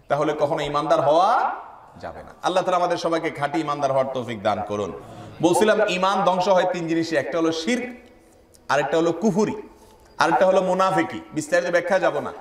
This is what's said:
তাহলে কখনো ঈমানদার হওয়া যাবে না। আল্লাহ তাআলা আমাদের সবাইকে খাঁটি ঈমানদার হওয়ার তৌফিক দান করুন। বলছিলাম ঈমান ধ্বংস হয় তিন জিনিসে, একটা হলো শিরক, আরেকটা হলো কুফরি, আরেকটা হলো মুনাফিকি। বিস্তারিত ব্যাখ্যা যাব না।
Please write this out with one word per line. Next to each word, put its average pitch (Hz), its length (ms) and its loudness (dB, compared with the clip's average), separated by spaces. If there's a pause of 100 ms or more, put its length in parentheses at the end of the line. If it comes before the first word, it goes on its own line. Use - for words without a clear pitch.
তাহলে 151 320 0
কখনো 151 220 0
ঈমানদার 151 380 0
হওয়া 175 540 2 (460)
যাবে - 220 -14
না। - 200 -20
আল্লাহ 175 200 0
তাআলা 180 140 0
আমাদের 170 200 0
সবাইকে 165 340 -2
খাঁটি 143 300 -4
ঈমানদার 147 320 -2
হওয়ার 131 220 2
তৌফিক 117 280 -6
দান 104 200 0
করুন। 101 400 -6 (400)
বলছিলাম 208 460 4
ঈমান 185 360 0
ধ্বংস 185 240 2
হয় 180 240 4
তিন 170 160 -4
জিনিসে, 160 280 -2
একটা 139 220 -2
হলো 165 140 2
শিরক, 220 420 -4 (720)
আরেকটা 143 280 0
হলো 165 160 2
কুফরি, 208 500 0 (560)
আরেকটা 160 280 4
হলো 190 160 4
মুনাফিকি। 185 580 0 (120)
বিস্তারিত 175 380 -2
ব্যাখ্যা 175 280 2
যাব 156 200 0
না। 120 220 -6